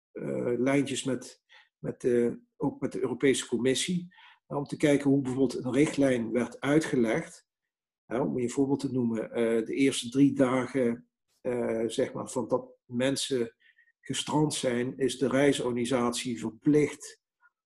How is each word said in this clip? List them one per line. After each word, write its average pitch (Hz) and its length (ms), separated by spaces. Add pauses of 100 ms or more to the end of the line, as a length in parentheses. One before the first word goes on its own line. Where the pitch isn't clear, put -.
(120)
eh, 123 460
lijntjes 135 460
met, - 380 (360)
met - 220
de, 120 400 (160)
ook - 240
met 127 120
de 92 80
Europese 123 460
Commissie. 131 680 (320)
Om 147 180
te - 120
kijken 143 340
hoe 139 100
bijvoorbeeld 127 440
een 123 80
richtlijn 131 600
werd 117 280
uitgelegd. 139 880 (540)
Hè, 117 160
om - 160
je 123 60
een 120 80
voorbeeld 139 300
te 131 120
noemen, 117 380
eh, 117 360
de - 80
eerste 135 340
drie 135 260
dagen, 127 720 (320)
eh, 117 460
zeg 120 260
maar, 127 160
van 117 200
dat 127 220 (140)
mensen 127 720 (460)
gestrand - 540
zijn, 123 420
is 131 220
de 135 100
reisorganisatie 123 1120
verplicht 143 800 (440)